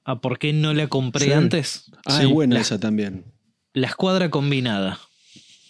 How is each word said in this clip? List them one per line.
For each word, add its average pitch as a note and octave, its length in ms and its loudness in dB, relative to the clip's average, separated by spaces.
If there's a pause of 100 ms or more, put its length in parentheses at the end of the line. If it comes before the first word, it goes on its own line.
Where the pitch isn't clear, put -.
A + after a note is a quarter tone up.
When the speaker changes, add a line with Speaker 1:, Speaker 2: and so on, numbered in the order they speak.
Speaker 1:
a C3 160 -4
por B2 180 -4
qué D3+ 140 -2
no D3+ 200 0
la D3+ 140 0
compré C3+ 380 -2
Speaker 2:
Sí. C#3 80 4
Speaker 1:
antes? D#3+ 580 0 (140)
Speaker 2:
Ah, C#3 140 2
Speaker 3:
Sí. C#3 80 6
Speaker 2:
es - 40 6
buena C#3 240 4
Speaker 1:
La A2+ 60 2
Speaker 2:
esa G#2+ 180 -2
también. G2+ 460 -4 (480)
Speaker 1:
la B2+ 140 -2
escuadra F#3 420 0
combinada. B2+ 680 -2 (720)